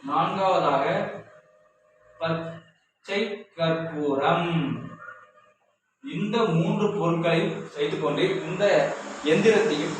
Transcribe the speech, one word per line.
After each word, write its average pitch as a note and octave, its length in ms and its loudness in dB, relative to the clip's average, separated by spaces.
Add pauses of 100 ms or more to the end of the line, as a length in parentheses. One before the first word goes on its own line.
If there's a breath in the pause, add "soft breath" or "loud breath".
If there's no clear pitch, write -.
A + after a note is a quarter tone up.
நான்காவதாக F3+ 760 2 (1300)
பச்சை - 1000 -6 (340)
கற்பூரம். D#3+ 960 0 (1500)
இந்த G#3+ 340 -4 (200)
மூன்று G3+ 360 0
பொருட்களையும் E3 640 0 (180)
வைத்துக்கொண்டு D3+ 520 0 (200)
இந்த F3 200 0 (600)
எந்திரத்தையும் E3 760 4